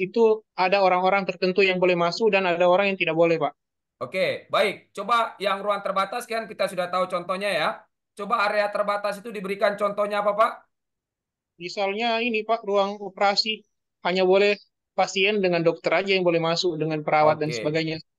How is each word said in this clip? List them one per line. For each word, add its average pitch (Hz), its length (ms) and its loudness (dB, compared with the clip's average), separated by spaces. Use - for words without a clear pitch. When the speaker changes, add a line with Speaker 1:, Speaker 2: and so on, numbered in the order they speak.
Speaker 1:
itu 220 400 2
ada 185 240 2
orang-orang 185 420 2
tertentu 185 380 -2
yang 185 160 2
boleh 180 160 2
masuk 175 400 0
dan 196 160 2
ada 175 160 2
orang 190 260 4
yang 190 80 -4
tidak 160 160 -2
boleh, 165 240 4
Pak. 143 140 -2
Speaker 2:
Oke, 147 480 -4
baik. 196 400 -2
Coba 220 480 -2
yang 196 240 -2
ruang 202 160 -2
terbatas 196 480 -4
kan 226 220 -4
kita 196 180 -2
sudah 180 240 -4
tahu 180 160 0
contohnya 185 460 -4
ya. 165 160 0
Coba 202 320 -2
area 208 240 2
terbatas 202 480 -2
itu 240 80 -14
diberikan 202 480 -2
contohnya 208 480 -2
apa, 208 80 2
Pak? 220 180 2
Speaker 1:
Misalnya 208 640 -2
ini, 220 160 -2
Pak, 226 240 -4
ruang 202 340 0
operasi. 202 600 -2
Hanya 185 240 0
boleh 196 320 4
pasien 196 420 0
dengan 175 220 2
dokter 165 320 0
aja 196 80 -2
yang 190 140 2
boleh 170 160 2
masuk, 170 400 0
dengan 156 240 -2
perawat 151 320 4
dan 151 160 -4
Speaker 2:
Oke. - 80 -4
Speaker 1:
sebagainya. 160 360 -2